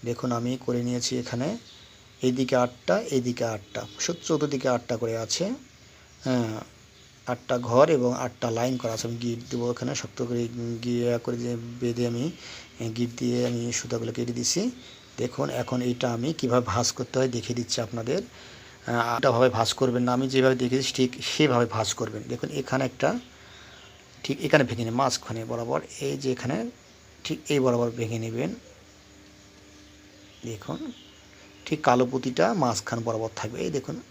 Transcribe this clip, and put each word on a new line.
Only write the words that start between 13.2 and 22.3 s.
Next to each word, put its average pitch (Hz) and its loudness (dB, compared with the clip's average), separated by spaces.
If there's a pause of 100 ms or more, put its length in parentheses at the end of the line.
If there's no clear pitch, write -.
আমি 120 -2 (180)
সুতাগুলো 117 -4
কেটে 120 -2
দিছি। 143 0 (560)
দেখুন, 127 -2 (140)
এখন 123 -2 (140)
এটা 123 0 (100)
আমি 127 -2 (100)
কীভাবে 123 4
ভাঁজ 117 2 (100)
করতে 127 -6
হয় 131 4
দেখিয়ে 117 -2
দিচ্ছি - -2
আপনাদের। 117 -2 (680)
আহ, 117 2
উল্টাভাবে 120 6
ভাঁজ 113 2
করবেন 123 2
না, 123 2
আমি 131 2
যেভাবে 131 6
দেখিয়েছি 127 0
ঠিক 127 4 (120)
সেভাবে 123 4
ভাঁজ 110 -2
করবেন। 107 -4
দেখুন 123 -6